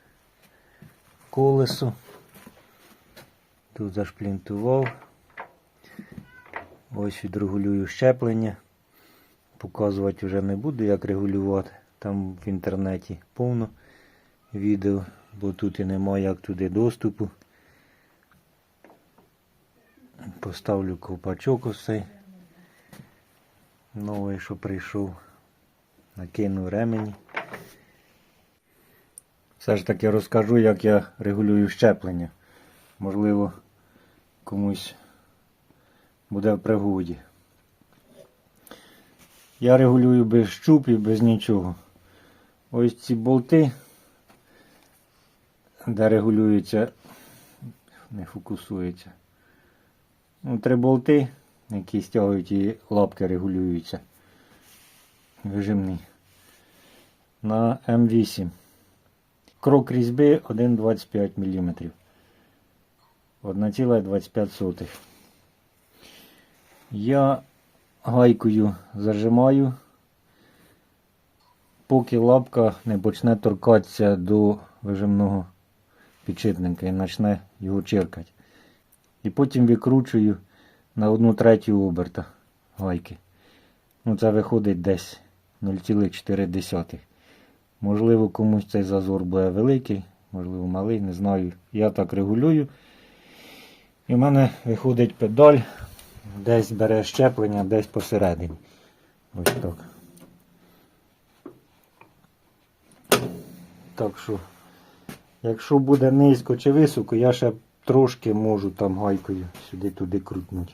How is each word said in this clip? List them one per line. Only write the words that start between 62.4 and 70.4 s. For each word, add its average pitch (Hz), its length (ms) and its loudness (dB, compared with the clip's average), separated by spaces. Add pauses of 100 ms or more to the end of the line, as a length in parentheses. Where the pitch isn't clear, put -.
Одна 101 300 -4
ціла 123 280 2
двадцять 98 320 -4
п'ять - 200 -4
сотих. 90 360 -6 (2000)
Я 131 520 0 (600)
гайкою 110 720 4 (200)
зажимаю, 117 800 2 (2000)